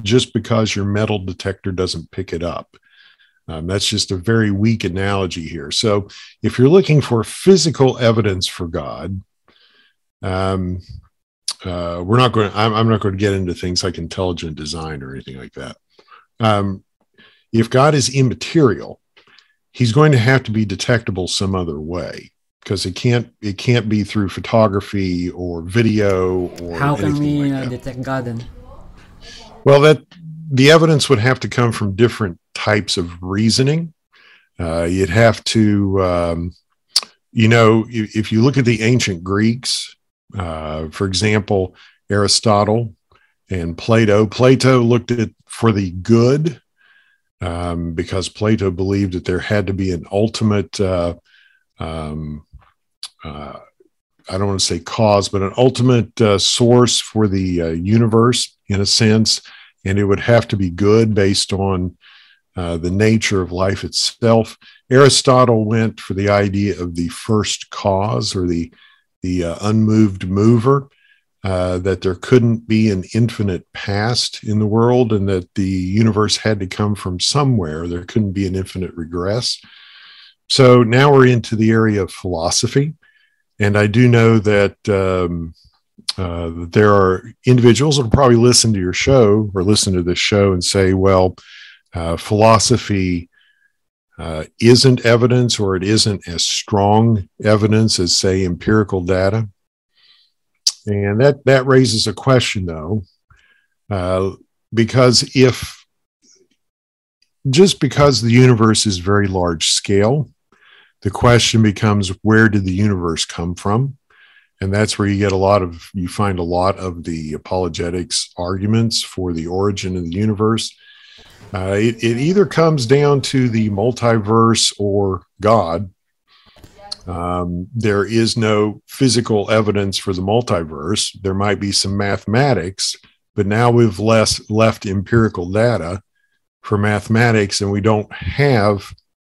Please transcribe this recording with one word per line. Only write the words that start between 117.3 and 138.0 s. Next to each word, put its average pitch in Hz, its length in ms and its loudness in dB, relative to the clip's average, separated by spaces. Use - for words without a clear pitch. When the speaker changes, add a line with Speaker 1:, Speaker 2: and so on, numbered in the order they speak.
Speaker 1:
apologetics 87 1040 -6
arguments 104 640 -2
for 90 300 -8
the 82 160 -6
origin 95 480 -4
of 90 80 -6
the 82 120 -8
universe. 110 580 -2
Uh, 95 240 -2
it, 117 260 0
it 117 140 0
either 180 280 2
comes 160 400 0
down 139 360 4
to 127 260 0
the 110 220 0
multiverse 113 1080 2
or 98 440 -2
God. 95 520 0
Um, 87 720 -6
there 101 300 0
is 113 320 -2
no 107 500 0
physical 113 640 0
evidence 101 460 0
for 98 160 -4
the 90 80 -6
multiverse. 92 920 -4
There 95 120 -4
might 98 260 -2
be 98 140 -4
some 98 240 -4
mathematics, 101 960 -2
but 104 100 0
now 117 260 2
we've 117 280 2
less, 110 500 0
left 110 360 -2
empirical 98 640 -2
data 95 500 -2
for - 160 -4
mathematics, 104 840 0
and 101 100 -4
we 101 120 -2
don't 107 320 0